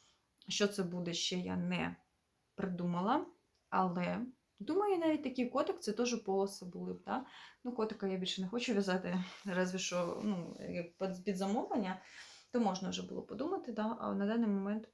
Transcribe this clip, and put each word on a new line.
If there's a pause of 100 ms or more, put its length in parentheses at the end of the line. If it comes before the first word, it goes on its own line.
(480)
Що
це
буде,
ще
я
не (600)
придумала, (440)
але, (380)
думаю,
навіть
такий
котик,
це
теж
полоси
були
б,
да? (380)
Ну,
котика
я
більше
не
хочу
в'язати, (220)
разве
що,
ну, (140)
як
під,
під
замовлення, (500)
то
можна
вже
було
подумати,
да?
А
на
даний
момент